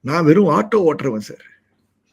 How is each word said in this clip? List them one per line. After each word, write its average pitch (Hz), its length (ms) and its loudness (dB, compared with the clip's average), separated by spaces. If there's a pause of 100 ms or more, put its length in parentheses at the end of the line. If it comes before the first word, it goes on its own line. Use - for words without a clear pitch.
நான் 160 240 -2
வெறும் 170 240 4
ஆட்டோ 208 300 0
ஓட்டுறவன் 143 400 -2
சார்." - 280 -16 (680)